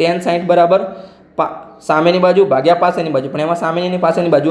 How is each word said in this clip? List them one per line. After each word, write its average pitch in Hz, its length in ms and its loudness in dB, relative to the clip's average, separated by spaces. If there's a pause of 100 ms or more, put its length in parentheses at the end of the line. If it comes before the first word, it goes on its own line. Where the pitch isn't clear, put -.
tan 170 260 0
સાઈઠ 175 240 -2
બરાબર 175 300 4 (560)
પા-, - 180 -4 (260)
સામેની 170 460 0
બાજુ 185 260 4
ભાગ્યા 160 320 2
પાસેની 170 320 -2
બાજુ, 135 160 -4
પણ 147 80 -6
એમાં 170 240 -2
સામેની 170 240 -4
અને 180 100 -4
પાસેની 170 360 0
બાજુ 143 160 2